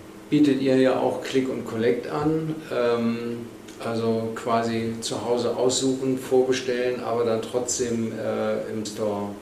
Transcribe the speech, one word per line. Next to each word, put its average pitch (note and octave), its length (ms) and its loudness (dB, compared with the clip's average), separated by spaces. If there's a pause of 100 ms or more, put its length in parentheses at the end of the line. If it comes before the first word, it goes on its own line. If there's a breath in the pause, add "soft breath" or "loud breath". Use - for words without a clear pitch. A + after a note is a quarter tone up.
(320)
bietet D3 300 6
ihr C3 160 4
ja C3 220 6
auch B2+ 240 0
Click C3 240 0
und A#2+ 200 -4
Collect A#2 400 2
an, D#3 480 0 (180)
ähm, A#2+ 640 0 (480)
also A2+ 480 0
quasi A#2 680 0
zu G#2+ 260 -6
Hause A#2+ 280 0
aussuchen, C3 640 0
vorbestellen, B2+ 840 2
aber A#2+ 220 0
dann A2+ 180 0
trotzdem, A#2 720 -2
äh, A2 600 -2
im A2 100 -4
Store G#2 460 -2 (120)